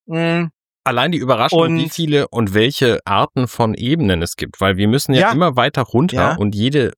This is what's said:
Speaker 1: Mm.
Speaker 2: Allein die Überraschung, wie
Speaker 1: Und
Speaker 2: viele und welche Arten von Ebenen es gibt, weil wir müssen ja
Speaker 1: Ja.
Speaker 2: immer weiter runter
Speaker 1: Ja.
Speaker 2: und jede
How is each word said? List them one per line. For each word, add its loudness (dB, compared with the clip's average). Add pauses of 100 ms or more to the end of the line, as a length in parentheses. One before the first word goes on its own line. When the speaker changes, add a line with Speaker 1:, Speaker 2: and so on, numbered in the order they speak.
Speaker 1:
Mm. -2 (400)
Speaker 2:
Allein 0
die -2
Überraschung, 2
wie 0
Speaker 1:
Und -6
Speaker 2:
viele 0
und -2
welche 2
Arten 0
von -2
Ebenen 0
es -6
gibt, -8
weil 2
wir 2
müssen 0
ja 4
Speaker 1:
Ja. 2
Speaker 2:
immer 0
weiter 0
runter 0
Speaker 1:
Ja. 0
Speaker 2:
und -2
jede 0